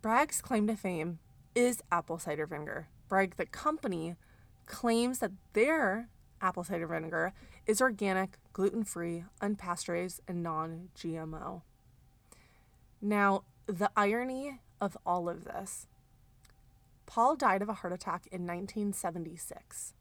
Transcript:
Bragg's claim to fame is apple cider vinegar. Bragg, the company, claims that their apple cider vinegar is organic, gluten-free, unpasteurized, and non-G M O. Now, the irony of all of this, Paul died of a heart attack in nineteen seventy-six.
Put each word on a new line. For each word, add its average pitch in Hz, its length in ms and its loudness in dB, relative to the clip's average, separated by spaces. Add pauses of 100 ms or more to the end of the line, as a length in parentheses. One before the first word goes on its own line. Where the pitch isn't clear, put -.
Bragg's 247 400 2
claim 214 260 2
to 220 100 0
fame 170 420 -2 (360)
is 247 280 4 (100)
apple 165 260 0
cider 151 280 -2
vinegar. 151 420 -8 (200)
Bragg, 190 280 4
the 175 100 -2
company, 180 720 -2 (500)
claims 240 540 2
that 196 120 0 (200)
their 240 560 4 (320)
apple 185 240 -2
cider 170 220 -2
vinegar 165 460 0 (340)
is 214 140 4
organic, 196 580 2 (140)
gluten-free, 175 720 0 (160)
unpasteurized, 180 880 -2
and 175 160 -4
non-G 165 720 -6
M 160 180 -8
O. 156 280 -10 (1400)
Now, 202 440 4 (220)
the 202 300 0
irony 254 640 0 (200)
of 196 160 -2 (100)
all 175 220 0
of 170 160 -6
this, - 420 -10 (1200)
Paul 254 300 4
died 202 260 4
of 208 60 -2
a 220 60 -4
heart 180 180 -6
attack 180 400 -6
in 175 140 -6
nineteen 196 460 -4
seventy-six. - 1080 -8